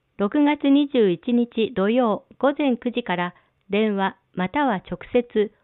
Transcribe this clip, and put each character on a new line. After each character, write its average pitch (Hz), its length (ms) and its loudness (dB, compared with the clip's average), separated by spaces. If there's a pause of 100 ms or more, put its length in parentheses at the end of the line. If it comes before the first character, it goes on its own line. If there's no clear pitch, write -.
(180)
六 208 260 0
月 294 260 2
二 285 200 4
十 226 200 2
一 175 240 -2
日 240 400 0
土 190 160 -2
曜 233 360 0 (120)
午 277 200 0
前 247 200 0
九 247 140 -6
時 240 120 -4
か 180 120 -4
ら 175 200 -6 (340)
電 208 260 0
話 190 220 -4 (160)
ま 185 160 -4
た 285 160 -2
は 226 100 0
直 - 240 -10 (120)
接、 240 420 0 (100)